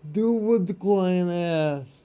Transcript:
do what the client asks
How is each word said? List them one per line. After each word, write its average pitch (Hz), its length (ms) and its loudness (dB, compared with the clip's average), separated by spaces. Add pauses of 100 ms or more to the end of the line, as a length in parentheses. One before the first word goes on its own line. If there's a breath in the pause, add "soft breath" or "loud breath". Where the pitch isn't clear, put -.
(120)
do 220 200 0
what 220 340 2
the 185 80 -6
client 185 560 0
asks 156 580 -2 (160)